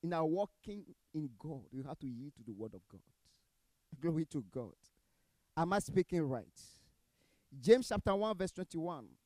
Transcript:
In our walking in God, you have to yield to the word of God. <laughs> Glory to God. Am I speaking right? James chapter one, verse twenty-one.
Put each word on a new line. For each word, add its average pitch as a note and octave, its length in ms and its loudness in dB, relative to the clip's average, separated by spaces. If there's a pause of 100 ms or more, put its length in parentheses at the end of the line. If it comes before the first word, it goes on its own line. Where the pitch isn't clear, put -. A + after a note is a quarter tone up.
In E3+ 100 -2
our D#3+ 120 2
walking G3 580 -2 (300)
in D3+ 160 -4 (100)
God, C#3+ 320 -10
you C3 120 -8
have C3 160 -10
to C#3 80 -8
yield B2+ 280 -10
to A#2 80 -20
the A2 100 -10
word G#2 200 -8
of F#2+ 160 -16
God. F#2+ 120 -20 (460)
<laughs> - 540 -20
Glory D#3+ 240 2
to C#3 260 -4
God. A2+ 240 -8 (800)
Am E3+ 180 2
I G3+ 60 4
speaking F3+ 420 2
right? B2+ 240 -2 (1120)
James A3 300 8
chapter G3+ 260 2
one, G#3 220 0
verse F3+ 140 -2
twenty-one. D#3+ 560 -6 (180)